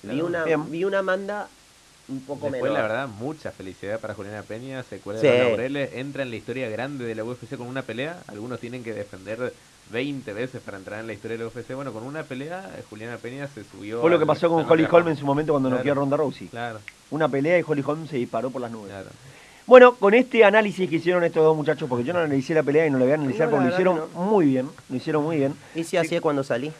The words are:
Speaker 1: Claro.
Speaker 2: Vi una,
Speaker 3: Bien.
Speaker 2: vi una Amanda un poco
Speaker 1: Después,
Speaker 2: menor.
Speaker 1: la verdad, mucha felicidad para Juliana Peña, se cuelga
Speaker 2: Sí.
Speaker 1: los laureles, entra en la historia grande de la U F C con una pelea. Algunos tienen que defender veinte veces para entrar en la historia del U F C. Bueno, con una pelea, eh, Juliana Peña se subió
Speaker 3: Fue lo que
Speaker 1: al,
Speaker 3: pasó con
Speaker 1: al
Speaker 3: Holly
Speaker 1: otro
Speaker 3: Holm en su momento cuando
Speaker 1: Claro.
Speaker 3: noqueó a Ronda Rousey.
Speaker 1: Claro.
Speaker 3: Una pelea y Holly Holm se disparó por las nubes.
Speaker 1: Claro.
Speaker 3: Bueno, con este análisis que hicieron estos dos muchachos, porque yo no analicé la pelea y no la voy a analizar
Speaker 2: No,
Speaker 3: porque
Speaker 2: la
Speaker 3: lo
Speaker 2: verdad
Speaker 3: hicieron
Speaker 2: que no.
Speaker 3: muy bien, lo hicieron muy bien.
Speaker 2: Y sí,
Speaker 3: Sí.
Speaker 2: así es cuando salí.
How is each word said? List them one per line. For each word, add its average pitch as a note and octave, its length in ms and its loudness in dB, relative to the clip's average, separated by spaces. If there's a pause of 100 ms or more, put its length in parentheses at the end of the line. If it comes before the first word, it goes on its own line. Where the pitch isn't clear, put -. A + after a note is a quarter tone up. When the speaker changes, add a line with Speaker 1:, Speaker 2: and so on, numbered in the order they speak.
Speaker 1:
Claro. G#2+ 140 -8
Speaker 2:
Vi D#3 60 -2
una, E3+ 220 -4
Speaker 3:
Bien. D#3 260 0
Speaker 2:
vi E3 140 -4
una G3 160 0
Amanda G3 480 -4 (600)
un C3 120 -8
poco C#3 260 -8
Speaker 1:
Después, C3 160 -4
Speaker 2:
menor. C3+ 160 0
Speaker 1:
la B2 40 0
verdad, A#2 260 -2
mucha A#2 420 -10
felicidad F#2+ 500 -10
para G#2+ 140 -10
Juliana G#2 280 -12
Peña, B2 400 -12
se G2 160 -16
cuelga G#2 220 -8
Speaker 2:
Sí. D3+ 80 4
Speaker 1:
los B2 100 6
laureles, B2+ 560 0
entra C3+ 280 -8
en B2 80 -8
la A2+ 60 -8
historia A#2+ 340 -8
grande B2+ 340 -8
de A2+ 100 -6
la A2 100 -6
U A#2+ 80 -8
F B2 140 -14
C C#3 100 -12
con A#2+ 100 -12
una C3 160 -8
pelea. C#3+ 460 -8
Algunos A2 320 -10
tienen B2 240 -12
que A2+ 100 -8
defender G#2 580 -8 (380)
veinte B2+ 420 -6
veces A#2+ 280 -8
para G2+ 160 -14
entrar F#2+ 240 -12
en A2+ 60 -10
la A2+ 60 -10
historia A2 240 -10
del A2+ 100 -8
U A2 40 -10
F A#2 120 -14
C. C3 120 -12
Bueno, C3+ 180 -10
con A2 120 -10
una D3 180 -10
pelea, D#3+ 560 -12
eh, - 100 -14
Juliana A2+ 280 -12
Peña B2+ 320 -10
se G#2+ 160 -14
subió G#2 360 -8
Speaker 3:
Fue A#2+ 100 4
lo F3 80 6
que D3+ 60 2
Speaker 1:
al, D3 40 2
Speaker 3:
pasó D3+ 200 2
con E3 160 2
Speaker 1:
al C3+ 60 -4
Speaker 3:
Holly D#3+ 140 6
Speaker 1:
otro F3 140 4
Speaker 3:
Holm E3+ 100 4
en D#3 80 0
su C#3 100 -6
momento D3 260 0
cuando C3 160 2
Speaker 1:
Claro. B2+ 120 0
Speaker 3:
noqueó C#3+ 120 0
a C3+ 40 2
Ronda C#3 200 0
Rousey. C#3+ 320 -4
Speaker 1:
Claro. A#2 320 -10 (300)
Speaker 3:
Una D#3 180 0
pelea C#3+ 300 2
y D#3+ 80 2
Holly D3 200 0
Holm D3+ 200 -4
se C#3 100 -8
disparó B2 340 -4
por B2+ 100 -10
las A#2 100 -8
nubes. G#2+ 200 -14
Speaker 1:
Claro. G2 180 -14 (580)
Speaker 3:
Bueno, B3 300 12
con G3+ 180 4
este B3 320 6
análisis G3 420 4
que D#3+ 80 0
hicieron F3 280 2
estos D#3+ 200 4
dos D#3+ 100 6
muchachos, D3+ 360 -2
porque A#2+ 120 0
yo C#3+ 120 -2
no E3+ 60 2
analicé C#3+ 340 0
la D#3 80 4
pelea C#3+ 240 4
y D3 40 2
no C3+ 60 2
la B2+ 80 4
voy C3 80 4
a D#3 40 4
analizar D3 320 0
Speaker 2:
No, - 20 0
Speaker 3:
porque C#3+ 160 4
Speaker 2:
la E3+ 40 2
Speaker 3:
lo F3+ 60 0
Speaker 2:
verdad F#3 160 4
Speaker 3:
hicieron D#3+ 180 -2
Speaker 2:
que D#3+ 80 -12
no. F3+ 60 -2
Speaker 3:
muy G3 220 4
bien, C3 220 2 (200)
lo C3 80 -6
hicieron D3+ 280 -2
muy E3 120 -2
bien. C#3 180 0 (200)
Speaker 2:
Y E3 100 -4
sí, - 60 -10
Speaker 3:
Sí. F#3 80 -2
Speaker 2:
así E3 160 0
es E3+ 80 -2
cuando D3 200 0
salí. C3+ 380 -4